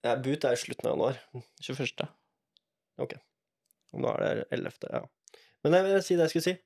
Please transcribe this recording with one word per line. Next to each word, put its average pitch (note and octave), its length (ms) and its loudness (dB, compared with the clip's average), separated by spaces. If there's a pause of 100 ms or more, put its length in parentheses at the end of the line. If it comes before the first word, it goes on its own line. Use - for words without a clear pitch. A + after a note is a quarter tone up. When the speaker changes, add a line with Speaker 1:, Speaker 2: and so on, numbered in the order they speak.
Speaker 1:
Ja, A#2+ 140 2
boot C3+ 260 -2
er A#2+ 140 4
i - 60 -6
slutten - 260 -4
av - 60 2
januar. B2+ 260 0 (400)
Speaker 2:
Tjueførste. C3+ 480 -6 (880)
Speaker 1:
Ok. - 160 -8 (800)
Nå - 160 -2
er - 320 -2
det - 80 -10
ellevte, - 400 -8
ja. - 140 -4 (580)
Men D#3+ 160 6
jeg F#3+ 80 4
vil G3 160 4
si F#3 160 2
det D#3+ 80 6
jeg - 80 -4
skulle E3+ 160 2
si. F3+ 160 -4